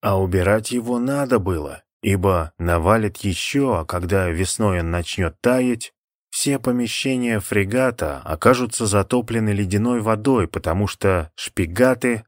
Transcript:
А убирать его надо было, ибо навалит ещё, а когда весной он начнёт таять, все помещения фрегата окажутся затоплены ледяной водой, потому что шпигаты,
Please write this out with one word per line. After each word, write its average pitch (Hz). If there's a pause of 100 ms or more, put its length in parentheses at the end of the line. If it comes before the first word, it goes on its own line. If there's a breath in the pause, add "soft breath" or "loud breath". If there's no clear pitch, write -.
А 98
убирать 95
его 120
надо 131
было, 82 (200)
ибо 92
навалит 87
ещё, 127
а 80
когда 90
весной 90
он 85
начнёт 85
таять, 123 (380)
все 139
помещения 120
фрегата 104
окажутся 117
затоплены 110
ледяной 104
водой, 110
потому 87
что 90
шпигаты, 120